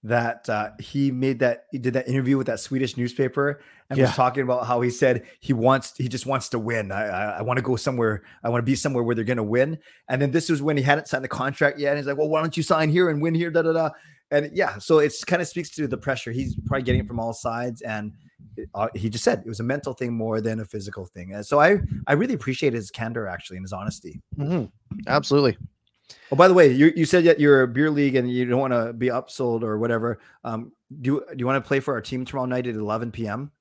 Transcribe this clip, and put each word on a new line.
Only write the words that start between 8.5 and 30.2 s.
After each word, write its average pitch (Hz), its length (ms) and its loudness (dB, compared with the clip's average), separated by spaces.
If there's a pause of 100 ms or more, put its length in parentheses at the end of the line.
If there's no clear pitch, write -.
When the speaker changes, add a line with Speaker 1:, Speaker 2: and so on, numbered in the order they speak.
Speaker 1:
be 123 140 2
somewhere 131 280 0
where 117 100 0
they're 113 120 -2
gonna 117 160 -2
win." 127 360 0 (300)
And 127 140 0
then 143 80 2
this 160 180 0
was 151 140 0
when 147 160 0
he 139 60 0
hadn't 143 220 2
signed 135 160 -4
the 131 60 -8
contract 139 500 0
yet. 143 120 0
And 147 80 0
he's 139 80 -6
like, 139 100 -4
"Well, 151 140 0
why 156 100 2
don't 160 160 -2
you 165 60 0
sign 156 260 2
here 175 220 4
and 147 100 -2
win 165 140 0
here? 170 160 0
Da, 165 100 2
da, 160 140 2
da." 160 160 0 (400)
And 147 240 0
yeah, 165 240 -2
so 156 220 4
it's 147 220 0
kinda 175 220 0
speaks 170 280 -8
to 151 140 -4
the 135 120 -4
pressure. 127 340 -6
He's 127 320 -4
probably 135 200 -4
getting 127 180 2
it - 40 -6
from 120 140 -6
all 113 140 -4
sides. 117 480 -6
And, 107 300 -8 (640)
uh, 104 200 -2
he 107 160 -2
just 117 120 -6
said - 220 2
it 113 40 -12
was 110 120 -8
a 117 40 -4
mental 135 280 -4
thing 120 220 -6
more 113 260 -2
than 110 200 -4
a 110 40 -6
physical 98 400 -10
thing. 92 300 -14
And 104 100 -8
so 143 160 4
I, 180 200 6 (260)
I - 80 4
really 233 180 2
appreciate 131 400 -2
his 113 180 -6
candor, 113 360 -6
actually, 92 320 -12
and 92 60 -10
his 95 100 -10
honesty. 95 480 -10 (160)
Speaker 2:
Mm-hmm. 147 260 -2 (440)
Absolutely. 139 500 2 (720)
Speaker 1:
Oh, 139 40 -2
by 175 120 10
the 185 60 8
way, 160 180 10
you, 147 240 8
you 165 80 4
said 175 200 4
that 165 140 8
you're 143 240 8
a 127 60 2
beer 135 200 2
league 143 280 2
and 123 140 2
you 123 140 0
don't 123 160 2
wanna 120 320 0
be 117 160 -2
upsold 120 540 -2
or 107 160 -2
whatever. 117 400 -2 (260)